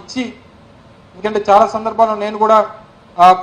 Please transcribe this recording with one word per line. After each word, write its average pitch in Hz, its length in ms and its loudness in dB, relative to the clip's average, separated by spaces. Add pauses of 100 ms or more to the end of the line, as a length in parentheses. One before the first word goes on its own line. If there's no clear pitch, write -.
ఇచ్చి, 254 220 -10 (880)
ఎందుకంటే 208 280 -6 (100)
చాలా 208 160 4 (100)
సందర్భాల్లో 220 400 -2 (100)
నేను 214 180 -8
కూడా, 220 140 2 (600)
ఆ, 175 80 4 (180)